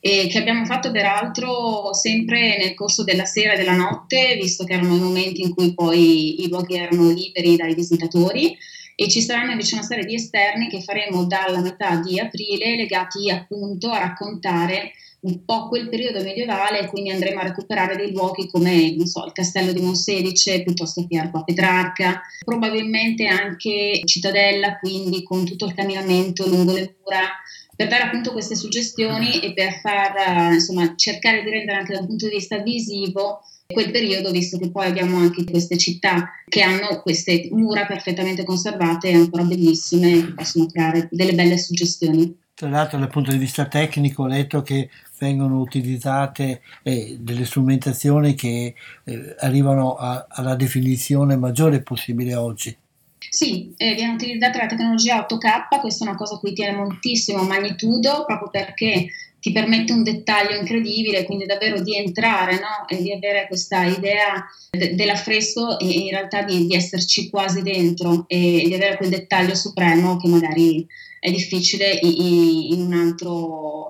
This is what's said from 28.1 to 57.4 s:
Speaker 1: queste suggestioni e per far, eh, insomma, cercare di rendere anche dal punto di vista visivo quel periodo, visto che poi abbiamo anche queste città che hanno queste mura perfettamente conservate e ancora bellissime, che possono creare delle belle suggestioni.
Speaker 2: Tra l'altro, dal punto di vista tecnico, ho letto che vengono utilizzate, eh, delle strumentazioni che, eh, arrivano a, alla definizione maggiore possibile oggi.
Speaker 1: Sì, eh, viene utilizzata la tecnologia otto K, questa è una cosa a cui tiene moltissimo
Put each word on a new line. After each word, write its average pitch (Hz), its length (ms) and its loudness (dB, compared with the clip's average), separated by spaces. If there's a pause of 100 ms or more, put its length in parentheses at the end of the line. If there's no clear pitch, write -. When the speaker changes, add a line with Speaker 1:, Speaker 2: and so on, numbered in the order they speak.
Speaker 1:
queste 220 240 -6
suggestioni 226 880 -2
e 185 120 -6
per 190 260 -2
far, 196 380 0
eh, 170 380 4
insomma, 175 400 0
cercare 214 480 0
di 214 80 -4
rendere 208 260 -4
anche 190 160 -6
dal 190 140 -6
punto 220 200 -4
di 208 80 -4
vista 202 220 -4
visivo 202 840 -4 (260)
quel 196 240 -2
periodo, 190 400 0
visto 175 260 -2
che 175 140 -4
poi 190 160 -2
abbiamo 180 300 0
anche 175 260 4
queste 175 340 0
città 175 540 0 (180)
che 208 120 2
hanno 196 420 2
queste 175 480 0
mura 208 340 2
perfettamente 185 580 -4
conservate 180 680 -2
e 180 40 4
ancora 170 300 6
bellissime, 175 840 4
che - 80 -10
possono 165 320 0
creare 165 460 0
delle 185 220 2
belle 175 260 4
suggestioni. 170 800 0 (140)
Speaker 2:
Tra 147 160 -8
l'altro, 151 300 0
dal 131 100 0
punto 135 220 0
di 135 60 4
vista 135 300 0
tecnico, 147 560 0
ho 131 40 0
letto 139 340 0
che 135 280 -2 (300)
vengono 135 400 2
utilizzate, 135 1000 -2 (220)
eh, 127 360 -4
delle 120 260 -4
strumentazioni 139 880 2
che, 120 380 -4 (320)
eh, 117 340 -12
arrivano 135 560 2
a, 123 340 -6
alla 131 260 -4
definizione 131 840 2
maggiore 127 440 4
possibile 123 540 -4
oggi. 117 400 -6 (540)
Speaker 1:
Sì, - 480 -2
eh, 226 180 0
viene 226 180 -2
utilizzata 233 440 -2
la 233 80 -2
tecnologia 226 560 0
otto 226 160 -4
K, 220 420 2
questa 220 260 -4
è - 40 -2
una 185 80 -6
cosa 208 180 -8
a - 40 -14
cui 196 140 -4
tiene 202 220 -4
moltissimo 202 680 -2